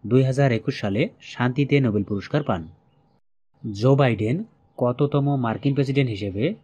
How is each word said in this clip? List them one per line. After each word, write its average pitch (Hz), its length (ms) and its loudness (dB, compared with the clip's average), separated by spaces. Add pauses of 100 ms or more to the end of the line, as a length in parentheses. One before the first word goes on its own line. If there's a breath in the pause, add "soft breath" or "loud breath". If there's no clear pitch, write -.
দুই 127 180 4
হাজার 131 280 2
একুশ 117 280 -4
সালে 113 280 0 (120)
শান্তিতে 135 600 0
নোবেল 107 240 0
পুরস্কার 104 380 -4
পান। 85 260 -4 (1040)
জো 123 240 4
বাইডেন 123 480 0 (320)
কততম 139 500 0 (100)
মার্কিন 120 380 -2
প্রেসিডেন্ট 135 360 0
হিসেবে 104 540 -4